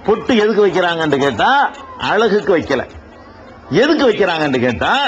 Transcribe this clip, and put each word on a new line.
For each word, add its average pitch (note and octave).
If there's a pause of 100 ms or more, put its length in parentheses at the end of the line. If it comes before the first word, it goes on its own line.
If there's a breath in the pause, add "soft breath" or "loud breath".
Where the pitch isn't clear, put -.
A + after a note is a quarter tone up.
பொட்டு G#3+
எதுக்கு G#3
வைக்கிறாங்கன்னு E3
கேட்டா, D#3+ (580)
அழகுக்கு G3
வைக்கல. C#3 (840)
எதுக்கு C#4+
வைக்கிறாங்கன்னு E3
கேட்டா B2+ (140)